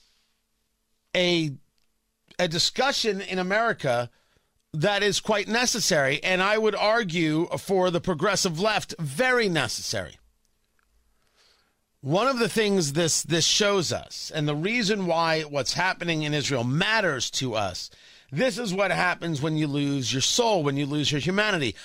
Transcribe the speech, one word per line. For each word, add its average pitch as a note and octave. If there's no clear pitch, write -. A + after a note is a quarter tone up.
a, F3
a F3+
discussion G#3
in F#3
America F3+
that G3
is G#3
quite G#3
necessary, F3+
and F#3
I G#3
would G#3+
argue F3
for F#3
the E3+
progressive F3
left, G#3
very G#3
necessary. A2
One F3
of C4+
the A#3
things G3
this, E3
this D#3
shows G3+
us, -
and D3+
the D3
reason G3+
why E3
what's C#3+
happening E3+
in D3
Israel C3+
matters F3
to B2
us, G2
this G3
is A3+
what F#3+
happens E3
when D#3
you D#3
lose C#3
your C3
soul, A3
when C#3
you C#3+
lose C#3+
your D3
humanity, F3+